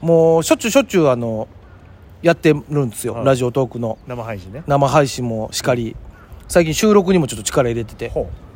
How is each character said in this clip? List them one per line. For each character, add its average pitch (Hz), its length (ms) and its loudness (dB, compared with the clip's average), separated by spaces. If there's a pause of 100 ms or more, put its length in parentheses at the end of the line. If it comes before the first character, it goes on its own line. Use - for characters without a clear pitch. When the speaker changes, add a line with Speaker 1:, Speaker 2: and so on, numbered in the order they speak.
Speaker 1:
も 165 380 4
う 165 40 0
し - 80 -2
ょ 320 40 6
っ - 40 -8
ち - 60 -14
ゅ 233 40 -2
う - 20 -4
し 202 80 2
ょ 277 40 4
っ 220 40 -2
ち - 100 -12
ゅ 180 40 4
う、 151 80 4
あ 127 80 2
の、 113 300 -6 (760)
や 170 100 2
っ 160 40 2
て 156 160 2
る 147 340 -2
ん 113 40 -6
で - 60 -16
す - 100 -10
よ。 107 80 -6
Speaker 2:
は 117 80 -8
い。 - 40 0
Speaker 1:
ラ 135 100 4
ジ 127 80 -2
オ 123 80 -2
ト 135 140 0
ー 113 40 -10
ク 120 80 -12
の。 113 200 -6 (100)
Speaker 2:
生 123 160 -10
配 110 160 -10
信 92 120 -20
ね。 143 140 -16
Speaker 1:
生 139 220 2
配 143 180 4
信 123 220 -6
も 110 240 -6
し - 100 -6
か 131 120 0
り、 113 200 -6 (540)
最 175 160 4
近 156 100 -2
収 214 200 4
録 196 180 4
に 185 60 4
も 151 80 2
ち - 80 -8
ょ - 20 -12
っ - 0 -
と 107 80 -12
力 131 240 0
入 117 60 -2
れ 117 100 -4
て 110 100 -16
て。 117 140 -10
Speaker 2:
ほ 147 140 -6
う。 - 40 -6 (300)